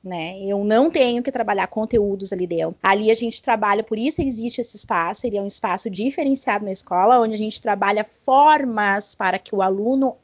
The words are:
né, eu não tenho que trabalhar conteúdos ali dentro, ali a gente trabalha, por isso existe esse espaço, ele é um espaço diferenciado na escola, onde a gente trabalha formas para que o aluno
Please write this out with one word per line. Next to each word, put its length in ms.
né, 380
eu 200
não 280
tenho 320
que 100
trabalhar 340
conteúdos 680
ali 120
dentro, 360
ali 280
a 40
gente 260
trabalha, 420
por 160
isso 220
existe 400
esse 160
espaço, 500
ele 120
é 40
um 40
espaço 420
diferenciado 800
na 60
escola, 460
onde 160
a 40
gente 240
trabalha 420
formas 1120
para 240
que 160
o 80
aluno 600